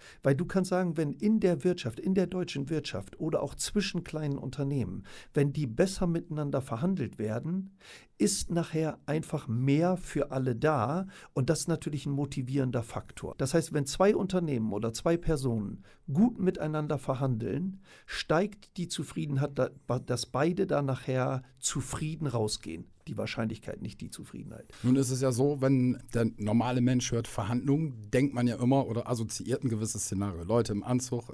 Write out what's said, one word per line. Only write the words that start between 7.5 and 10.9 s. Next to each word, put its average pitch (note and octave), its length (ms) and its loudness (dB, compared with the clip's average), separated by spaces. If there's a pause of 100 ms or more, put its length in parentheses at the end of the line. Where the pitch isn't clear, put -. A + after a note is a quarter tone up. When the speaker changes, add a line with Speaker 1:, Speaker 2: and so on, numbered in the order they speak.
Speaker 1:
ist - 320 0
nachher D#3 480 -2 (100)
einfach D3+ 420 -2
mehr C#3 480 4
für - 340 -4
alle C3 240 0
da D3 500 2 (280)